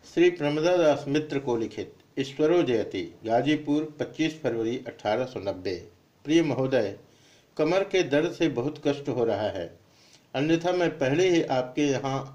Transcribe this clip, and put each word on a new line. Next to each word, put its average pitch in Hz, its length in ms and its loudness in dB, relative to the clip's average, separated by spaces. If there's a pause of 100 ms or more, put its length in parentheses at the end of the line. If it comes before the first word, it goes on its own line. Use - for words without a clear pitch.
श्री 175 260 4
प्रमदादास 156 760 2
मित्र 147 320 -2
को 123 180 0
लिखित 107 360 -6 (260)
ईश्वरो 156 440 2
जयति, 110 380 0 (240)
गाजीपुर, 147 580 0 (160)
पच्चीस 156 420 -4
फरवरी 117 360 -2 (100)
अठारह 117 380 -2
सौ 113 140 -10
नब्बे। 95 340 -4 (520)
प्रिय 160 180 4
महोदय, 127 500 0 (640)
कमर 170 260 2
के 190 220 0
दर्द 151 260 2
से 170 180 0
बहुत 127 360 -4
कष्ट - 240 -2
हो 120 160 0
रहा 107 240 0
है, 90 160 -6 (680)
अन्यथा 165 400 0
मैं 175 180 2
पहले 151 380 2
ही 170 140 4
आपके 131 400 -2
यहाँ 135 360 0 (160)